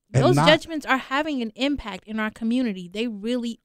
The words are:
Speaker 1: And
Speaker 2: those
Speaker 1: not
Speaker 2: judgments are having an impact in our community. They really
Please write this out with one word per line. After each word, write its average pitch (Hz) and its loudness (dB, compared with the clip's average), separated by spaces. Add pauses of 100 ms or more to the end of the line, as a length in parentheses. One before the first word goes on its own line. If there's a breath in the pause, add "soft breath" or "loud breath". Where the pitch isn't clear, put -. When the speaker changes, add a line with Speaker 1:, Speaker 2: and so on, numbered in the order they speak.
(140)
Speaker 1:
And 131 4
Speaker 2:
those 311 6
Speaker 1:
not 302 6
Speaker 2:
judgments 311 2
are 254 2
having 277 -4
an 220 -6
impact 233 -4
in 214 -8
our 214 -2
community. 226 -2
They 208 -6
really 233 -6